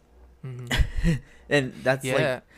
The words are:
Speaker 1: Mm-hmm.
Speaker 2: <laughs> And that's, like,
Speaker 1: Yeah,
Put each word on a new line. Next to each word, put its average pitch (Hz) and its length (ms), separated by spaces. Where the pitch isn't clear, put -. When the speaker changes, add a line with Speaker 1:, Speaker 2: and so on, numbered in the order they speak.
Speaker 1:
Mm-hmm. 123 720
Speaker 2:
<laughs> - 60
And 135 220
that's, 135 220
like, 131 140
Speaker 1:
Yeah, 135 220